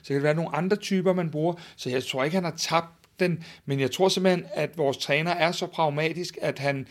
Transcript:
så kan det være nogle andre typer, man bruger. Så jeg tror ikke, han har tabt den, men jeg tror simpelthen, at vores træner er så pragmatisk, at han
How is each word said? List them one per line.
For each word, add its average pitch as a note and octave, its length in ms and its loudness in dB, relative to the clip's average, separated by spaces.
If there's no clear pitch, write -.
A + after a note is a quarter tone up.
så - 40 -20
kan C#3 80 -2
det C#3 80 0
være D3+ 120 4
nogle D#3+ 220 -2
andre F#3 200 2
typer, F#3+ 360 2
man F3 180 0
bruger. D#3 240 0
Så - 140 -6
jeg B2+ 140 0
tror C3 200 -2
ikke, D#3+ 100 0
han F#3+ 100 2
har E3 140 -4
tabt E3 300 0
den, F3 240 0
men C#3 140 0
jeg C3 100 0
tror F#3+ 180 4
simpelthen, F#3 360 2
at D3+ 240 -4
vores C#3 180 2
træner D3+ 340 0
er F3 220 2
så F3 140 -6
pragmatisk, D#3+ 760 -2
at C#3 180 -2
han C3+ 320 -2